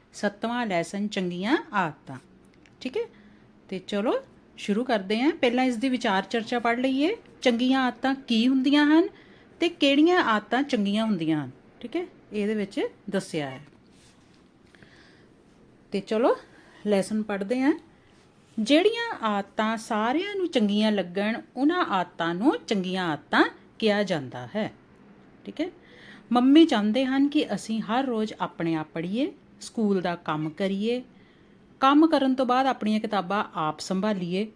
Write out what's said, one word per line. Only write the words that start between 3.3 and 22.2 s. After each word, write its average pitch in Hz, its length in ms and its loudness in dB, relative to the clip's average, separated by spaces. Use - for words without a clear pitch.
ਤੇ 190 100 -8
ਚਲੋ 226 420 -2
ਸ਼ੁਰੂ 208 280 -2
ਕਰਦੇ 214 360 -2
ਹਾਂ। 285 100 2
ਪਹਿਲਾਂ 254 340 2
ਇਸ 247 120 0
ਦੀ 269 120 -2
ਵਿਚਾਰ 233 340 0
ਚਰਚਾ 226 360 -4
ਪੜ੍ਹ 233 220 0
ਲਈਏ। 277 360 0
ਚੰਗੀਆਂ 254 380 2
ਆਦਤਾਂ 254 340 -2
ਕੀ 240 340 0
ਹੁੰਦੀਆਂ 269 380 4
ਹਨ 330 220 4
ਤੇ 339 80 2
ਕਿਹੜੀਆਂ 320 560 4
ਆਦਤਾਂ 226 380 0
ਚੰਗੀਆਂ 214 420 0
ਹੁੰਦੀਆਂ 160 400 0
ਹਨ, 127 60 -10
ਠੀਕ 240 160 -10
ਹੈ, 349 100 -4
ਇਹਦੇ 208 220 -2
ਵਿੱਚ 214 340 -4
ਦੱਸਿਆ 165 400 -4
ਹੈ। 131 100 -14
ਤੇ 196 80 -2
ਚਲੋ 240 360 0
ਲੈਸਨ 208 360 0
ਪੜ੍ਹਦੇ 208 380 -4
ਹਾਂ। 277 120 4
ਜਿਹੜੀਆਂ 415 640 2
ਆਦਤਾਂ 214 540 -2
ਸਾਰਿਆਂ 254 600 -2
ਨੂੰ 359 120 -2
ਚੰਗੀਆਂ 214 440 2
ਲੱਗਣ, 196 480 -4
ਉਹਨਾਂ 320 280 2
ਆਦਤਾਂ 170 500 -2